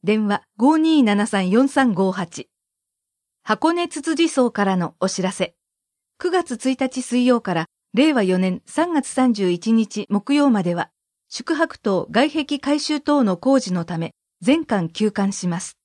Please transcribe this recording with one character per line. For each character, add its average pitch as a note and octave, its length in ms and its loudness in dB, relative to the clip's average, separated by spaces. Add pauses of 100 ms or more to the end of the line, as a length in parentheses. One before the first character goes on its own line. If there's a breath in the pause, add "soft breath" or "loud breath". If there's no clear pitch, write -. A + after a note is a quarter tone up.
電 G#3+ 240 0
話 G3+ 160 -2 (140)
五 C#4+ 200 4
二 D#4 260 4
七 G#3 220 2
三 F#3+ 240 -2
四 B3+ 200 4
三 C4 240 2
五 F#3 180 0
八。 E3 380 -10 (920)
箱 D#4 300 0
根 F4 140 -2
つ D4 140 -10
つ D#4+ 140 -2
じ D#4+ 120 2
荘 B3 240 0
か - 140 -2
ら F#3+ 120 0
の E3+ 220 -4
お F#3+ 80 0
知 F#3+ 140 -4
ら F#3 100 -2
せ。 - 240 -6 (640)
九 F4+ 140 -2
月 E4+ 240 -2
一 C4 240 -2
日 C4 220 -4
水 B3 240 0
曜 A#3+ 160 4
か F#3 120 -6
ら、 E3 120 -2 (280)
令 D4 200 4
和 A#3 100 2
四 F#3 140 2
年 F#3 280 -2
三 E4+ 280 -2
月 C#4 140 0
三 B3+ 260 2
十 G3 160 0
一 F3 220 -2
日 G#3+ 380 0
木 G#3 260 -2
曜 C#4+ 140 4
ま G#3 140 2
で F3 120 -2
は、 E3+ 140 -6 (400)
宿 - 240 -8
泊 D#4+ 260 -4
等 F#3+ 320 -2
外 C#4 180 2
壁 D4 300 -4
改 D4 200 -2
修 D4 220 -4
等 D4 220 2
の F#3 140 0
工 C4+ 220 2
事 G3 120 -6
の F3 140 -2
た E3 120 -8
め、 E3 160 -8 (280)
全 D4+ 240 2
館 F3+ 240 -2
休 G#3+ 220 -2
館 G3+ 200 -2
し F#3 160 -6
ま F3 120 -4
す。 - 260 -14